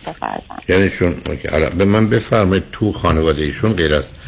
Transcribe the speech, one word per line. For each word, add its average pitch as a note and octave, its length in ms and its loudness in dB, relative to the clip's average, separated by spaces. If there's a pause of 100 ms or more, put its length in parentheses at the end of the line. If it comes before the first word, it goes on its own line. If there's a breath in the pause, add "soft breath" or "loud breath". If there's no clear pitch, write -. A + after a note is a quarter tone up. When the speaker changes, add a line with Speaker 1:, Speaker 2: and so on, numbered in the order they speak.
Speaker 1:
تا D#3+ 80 -10
فرزند. - 560 -10
Speaker 2:
یعنی F#2 220 4
شون، F2 240 0 (140)
اوکی. D2+ 200 -8
حالا D#2 220 0
به F2+ 140 2
من G#2+ 260 4
بفرمایید، G#2 640 2
تو G#2 200 -2
خانوادهٔ D#2+ 520 0
ایشون G#2+ 280 -2
غیر D#2+ 220 2
از C#2+ 180 -2 (160 loud breath)